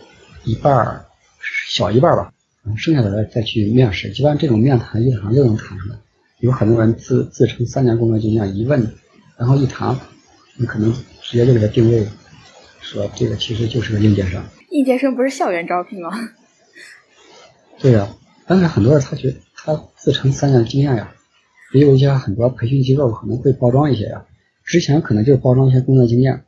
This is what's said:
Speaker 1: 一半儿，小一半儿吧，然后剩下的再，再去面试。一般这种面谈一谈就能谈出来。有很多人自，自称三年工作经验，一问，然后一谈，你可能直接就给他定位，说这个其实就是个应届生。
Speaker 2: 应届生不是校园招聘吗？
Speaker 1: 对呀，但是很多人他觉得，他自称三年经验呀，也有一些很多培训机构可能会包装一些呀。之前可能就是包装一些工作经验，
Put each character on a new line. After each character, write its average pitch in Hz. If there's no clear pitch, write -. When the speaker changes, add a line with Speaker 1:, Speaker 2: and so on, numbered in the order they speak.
Speaker 1:
一 -
半 143
儿， 117
小 101
一 113
半 165
儿 135
吧， 90
然 104
后 107
剩 160
下 135
的 101
再， 107
再 -
去 107
面 117
试。 104
一 127
般 147
这 156
种 117
面 127
谈 110
一 131
谈 104
就 139
能 107
谈 98
出 95
来。 110
有 120
很 110
多 113
人 110
自， 127
自 123
称 120
三 131
年 117
工 117
作 110
经 107
验， 104
一 104
问， 127
然 123
后 135
一 143
谈， 113
你 120
可 -
能 110
直 -
接 120
就 131
给 120
他 107
定 113
位， 110
说 101
这 123
个 110
其 107
实 113
就 113
是 107
个 101
应 107
届 95
生。 92
Speaker 2:
应 294
届 254
生 269
不 247
是 269
校 269
园 170
招 180
聘 190
吗？ 170
Speaker 1:
对 135
呀， 104
但 185
是 175
很 107
多 127
人 147
他 -
觉 131
得， -
他 -
自 -
称 135
三 139
年 123
经 131
验 139
呀， 98
也 135
有 139
一 -
些 139
很 131
多 117
培 123
训 135
机 131
构 135
可 110
能 117
会 135
包 123
装 143
一 120
些 101
呀。 -
之 -
前 156
可 -
能 107
就 143
是 131
包 127
装 135
一 131
些 127
工 135
作 127
经 120
验， 131